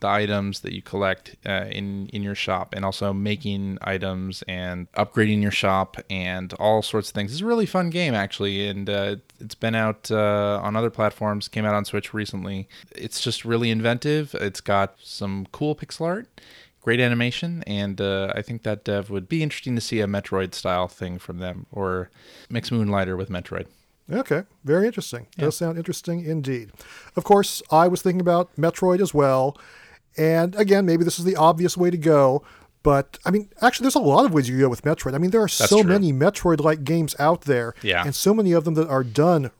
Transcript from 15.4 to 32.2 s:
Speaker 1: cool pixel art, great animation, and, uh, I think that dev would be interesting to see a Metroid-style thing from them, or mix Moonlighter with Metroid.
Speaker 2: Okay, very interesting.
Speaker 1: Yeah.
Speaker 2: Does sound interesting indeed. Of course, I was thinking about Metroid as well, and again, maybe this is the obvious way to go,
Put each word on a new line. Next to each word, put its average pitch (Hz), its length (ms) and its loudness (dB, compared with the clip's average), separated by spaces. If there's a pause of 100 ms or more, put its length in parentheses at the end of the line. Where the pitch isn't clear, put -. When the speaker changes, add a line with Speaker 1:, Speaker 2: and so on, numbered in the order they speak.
Speaker 1:
cool 151 240 -2
pixel - 300 -10
art, 196 220 -6 (540)
great 117 180 2
animation, 123 680 -2
and, 101 340 -4
uh, 98 360 -2
I 107 60 -4
think 113 220 -10
that 104 200 -4
dev 101 260 -4
would 98 200 -6
be 165 140 -2
interesting 135 320 -4
to 117 60 -2
see 110 200 -2
a 101 60 0
Metroid-style 95 840 -2
thing 90 300 -10
from 90 200 -12
them, 90 320 -10
or 92 380 -4 (400)
mix 117 220 -6
Moonlighter 101 440 0
with 92 140 -6
Metroid. 90 380 -8 (440)
Speaker 2:
Okay, 185 320 -2 (220)
very 175 220 2
interesting. 123 400 -8 (100)
Speaker 1:
Yeah. 147 80 -2
Speaker 2:
Does 151 120 -2
sound 165 200 -2
interesting 170 480 -6
indeed. 135 460 -4 (440)
Of 180 100 -2
course, 202 360 4 (100)
I 160 160 6
was 180 140 0
thinking 185 200 0
about 175 360 2
Metroid 175 440 2
as - 120 0
well, 135 440 2 (600)
and 165 380 2
again, 196 300 4
maybe 165 180 4
this 170 160 0
is 170 60 -6
the 190 100 2
obvious 165 420 4
way 180 140 4
to 175 60 -2
go, 143 460 6 (380)